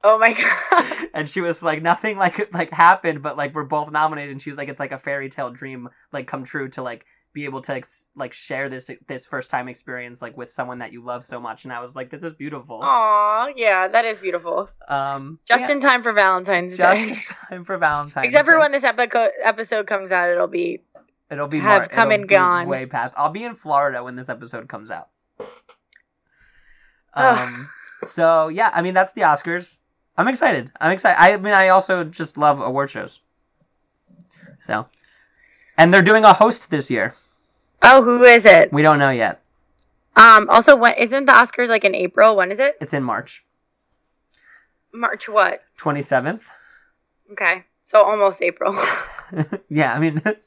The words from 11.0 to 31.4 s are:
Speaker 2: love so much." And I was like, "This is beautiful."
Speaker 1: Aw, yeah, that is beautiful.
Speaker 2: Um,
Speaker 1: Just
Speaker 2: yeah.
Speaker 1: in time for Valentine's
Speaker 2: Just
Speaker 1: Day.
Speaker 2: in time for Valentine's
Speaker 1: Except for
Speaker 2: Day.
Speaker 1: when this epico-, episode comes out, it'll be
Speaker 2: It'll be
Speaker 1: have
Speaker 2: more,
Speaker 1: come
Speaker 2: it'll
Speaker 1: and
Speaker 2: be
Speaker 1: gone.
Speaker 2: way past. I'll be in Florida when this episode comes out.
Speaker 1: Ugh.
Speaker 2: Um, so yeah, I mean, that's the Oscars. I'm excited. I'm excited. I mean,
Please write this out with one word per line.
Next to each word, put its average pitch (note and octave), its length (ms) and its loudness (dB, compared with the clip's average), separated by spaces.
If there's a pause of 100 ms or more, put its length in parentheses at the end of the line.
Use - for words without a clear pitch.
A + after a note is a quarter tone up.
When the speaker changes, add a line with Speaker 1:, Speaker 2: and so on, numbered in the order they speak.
Speaker 2:
love B2 200 -12
so B2 140 -16
much." A#2 260 -16
And B2+ 80 -16
I A#2+ 80 -14
was B2 140 -18
like, C3 140 -14
"This D3+ 140 -18
is E3 100 -12
beautiful." C3+ 500 -16
Speaker 1:
Aw, A3 760 -2
yeah, G3 320 0
that A3+ 160 0
is A3 160 -8
beautiful. F3 500 -8 (180)
Speaker 2:
Um, C#3 560 -8
Speaker 1:
Just B3 220 0
Speaker 2:
yeah. C#4+ 60 -2
Speaker 1:
in C#4 80 -2
time B3+ 220 2
for A#3 100 -4
Valentine's F#3 680 -2
Speaker 2:
Just F#3+ 240 2
Speaker 1:
Day. A3 80 -8
Speaker 2:
in B3 60 -12 (420)
time F3 60 -20
for F#3+ 120 -10
Valentine's D3 500 -4
Speaker 1:
Except C#4+ 200 2
for E4 80 4
Speaker 2:
Day. D#4+ 60 4
Speaker 1:
when D4 120 2
this C#4 120 -4
epico-, A#3 460 -2 (120)
episode A3 440 -4
comes F#3+ 260 -6
out, F3 180 -2
it'll F3 160 -2
be F3 360 -8 (480)
Speaker 2:
It'll D3 160 -8
be D3 140 -6
Speaker 1:
have G3+ 220 2
Speaker 2:
more, - 60 -8
Speaker 1:
come A3 220 -2
Speaker 2:
it'll G#3 120 0
Speaker 1:
and F#3+ 60 -14
Speaker 2:
be G3 60 2
Speaker 1:
gone. F3 340 2
Speaker 2:
way C3 180 -6
past. B2+ 300 -8
I'll D3+ 140 -2
be G#3 140 -14
in A#3 100 -12
Florida C#3 480 -4
when B2 140 -14
this B2+ 120 -16
episode A#2+ 380 -14
comes A2 240 -18
out. E2 200 -16 (2000)
Speaker 1:
Ugh. B3+ 240 2
Speaker 2:
Um, C#3+ 320 -12 (320)
so E3 460 0
yeah, G3+ 240 0
I E3+ 100 -2
mean, F#3 120 -6
that's F#3+ 180 0
the A3+ 80 -10
Oscars. E3+ 580 -2 (380)
I'm F3+ 100 0
excited. B3 540 -2
I'm E3 100 0
excited. F#3+ 280 0
I F#3+ 180 6
mean, G3+ 180 -2